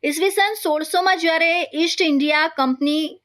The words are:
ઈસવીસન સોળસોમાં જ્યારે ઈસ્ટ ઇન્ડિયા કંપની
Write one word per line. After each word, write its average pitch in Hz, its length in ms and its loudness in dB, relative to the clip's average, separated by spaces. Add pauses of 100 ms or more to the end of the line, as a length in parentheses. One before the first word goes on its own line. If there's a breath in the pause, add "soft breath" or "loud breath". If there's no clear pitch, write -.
ઈસવીસન 392 500 0 (100)
સોળસોમાં 349 540 0
જ્યારે 330 560 0
ઈસ્ટ 330 280 -2
ઇન્ડિયા 302 560 2
કંપની 285 680 0